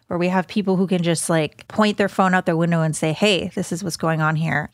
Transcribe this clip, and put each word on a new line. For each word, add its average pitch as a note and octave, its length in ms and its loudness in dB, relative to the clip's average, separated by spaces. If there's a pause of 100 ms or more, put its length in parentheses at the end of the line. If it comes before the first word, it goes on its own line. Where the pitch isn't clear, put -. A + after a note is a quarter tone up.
where F3+ 120 -4
we F3+ 100 0
have F#3 200 0
people F#3+ 280 0
who F#3 100 2
can F3+ 160 0
just, E3 260 -2
like, D#3+ 400 -2
point G#3 300 0
their G3+ 100 2
phone F#3 240 2
out F3+ 140 2
their E3 100 2
window E3+ 240 2
and D#3+ 160 0
say, D#3 160 0
"Hey, F#3+ 420 0
this F#3+ 160 -6
is F3 140 -6
what's E3+ 140 -6
going D#3+ 240 0
on D#3 120 2
here." D3+ 400 -2